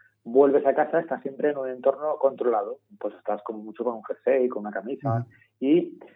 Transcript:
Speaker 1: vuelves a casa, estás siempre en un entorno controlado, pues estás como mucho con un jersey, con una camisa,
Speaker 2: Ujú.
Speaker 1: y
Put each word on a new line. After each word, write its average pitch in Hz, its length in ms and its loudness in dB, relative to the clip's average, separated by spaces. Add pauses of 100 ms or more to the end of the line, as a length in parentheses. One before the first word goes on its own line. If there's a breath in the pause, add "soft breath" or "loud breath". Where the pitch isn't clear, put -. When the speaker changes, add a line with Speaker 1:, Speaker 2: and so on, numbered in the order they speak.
(240 soft breath)
Speaker 1:
vuelves 139 440 6
a 131 80 4
casa, 151 240 0
estás 151 240 -4
siempre 139 260 -2
en 143 80 -4
un 131 120 -4
entorno 135 500 0
controlado, 120 600 0 (180)
pues 104 160 -8
estás 104 260 -6
como 110 220 -10
mucho 110 200 -8
con 120 120 -2
un 110 80 -14
jersey, 127 440 0
con 117 140 -6
una 104 100 -8
camisa, 117 540 -4
Speaker 2:
Ujú. - 40 -20 (300 soft breath)
Speaker 1:
y 160 380 2 (180 loud breath)